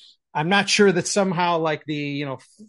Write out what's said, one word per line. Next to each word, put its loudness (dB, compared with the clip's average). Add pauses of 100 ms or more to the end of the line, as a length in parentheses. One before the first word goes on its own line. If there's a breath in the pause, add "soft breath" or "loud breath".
(340 loud breath)
I'm -2
not 2
sure 4
that 0
somehow, 0
like, -4
the, -8
you -6
know, -8 (300)